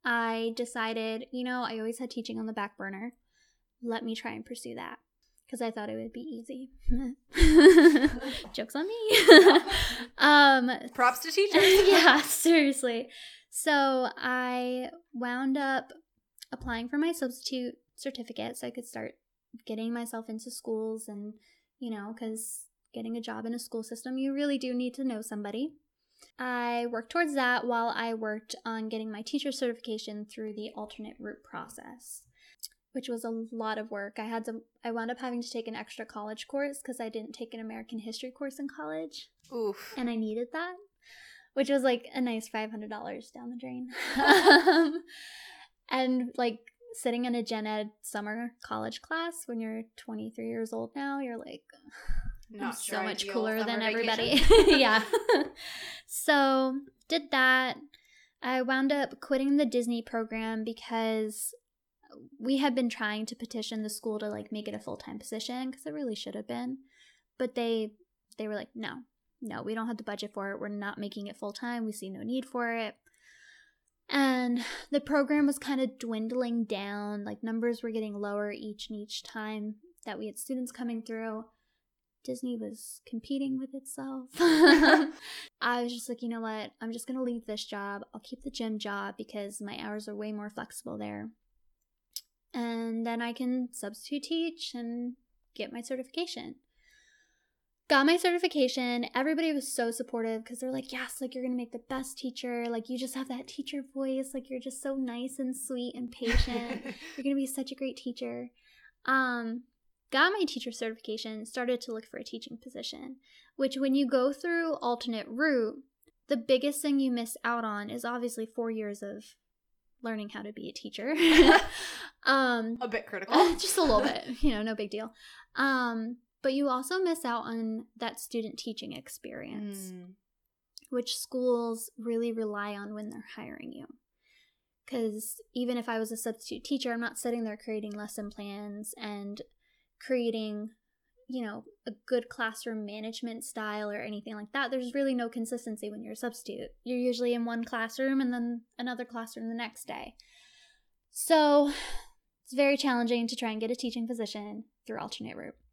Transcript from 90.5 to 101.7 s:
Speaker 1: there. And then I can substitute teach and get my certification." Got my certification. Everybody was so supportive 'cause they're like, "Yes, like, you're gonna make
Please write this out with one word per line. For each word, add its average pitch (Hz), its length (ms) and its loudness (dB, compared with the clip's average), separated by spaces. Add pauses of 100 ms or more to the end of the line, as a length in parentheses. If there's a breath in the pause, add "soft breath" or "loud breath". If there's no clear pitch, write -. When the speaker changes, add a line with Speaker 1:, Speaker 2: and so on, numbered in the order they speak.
Speaker 1:
there. 208 320 -8 (1200)
And 226 520 -4
then 233 160 -4
I 233 120 -4
can 247 400 -4
substitute 247 500 -8
teach 330 500 -6
and 240 400 -6 (420)
get - 180 -8
my 233 80 -10
certification." 262 720 -6 (1300)
Got 277 160 6
my 330 100 6
certification. 277 960 0
Everybody 311 380 2
was 277 200 -4
so 233 200 0
supportive 226 540 -4
'cause 240 140 -14
they're 262 120 -6
like, 262 220 -8
"Yes, 254 260 -10
like, 254 160 -8
you're 254 80 -6
gonna 254 120 -2
make 240 180 -6